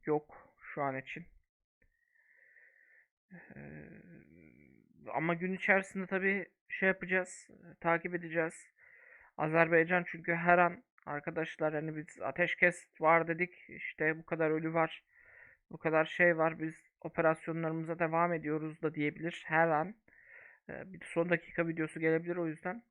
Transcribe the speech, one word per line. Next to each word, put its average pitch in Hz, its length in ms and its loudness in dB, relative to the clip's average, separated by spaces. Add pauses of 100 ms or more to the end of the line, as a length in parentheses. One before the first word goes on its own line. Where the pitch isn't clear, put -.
yok - 500 -4 (180)
şu 151 80 -8
an 135 160 -4
için. 156 300 -14 (2000)
Ee, 151 580 -18 (1200)
ama 160 200 0
gün 185 200 -4
içerisinde 190 540 -2
tabii 196 400 -2 (220)
şey - 180 0
yapacağız, 185 640 -2
e, - 300 -20
takip 170 360 0
edeceğiz. 165 560 -4 (680)
Azerbaycan 165 680 4
çünkü 170 280 -4
her 175 220 6
an 175 260 4 (220)
arkadaşlar 160 680 -4
hani 156 240 -4
biz - 240 -12
ateşkes - 680 2 (120)
var 165 280 6
dedik, 175 420 -4
işte - 480 -2
bu 165 80 -16
kadar 160 260 0
ölü 160 220 0
var, 165 300 0 (680)
bu 165 60 -14
kadar 160 280 2
şey 175 320 4
var, 160 220 0
biz 160 160 -6 (260)
operasyonlarımıza 165 1000 -2
devam 170 340 2
ediyoruz 156 480 -4
da 156 120 -2
diyebilir 151 540 -4
her 165 200 4
an. 160 280 0 (720)
Ee, - 240 -12
bir - 120 -16
son 170 240 -2
dakika 170 380 -2
videosu 160 320 -4
gelebilir 165 360 0
o 170 120 -2
yüzden. 180 440 -8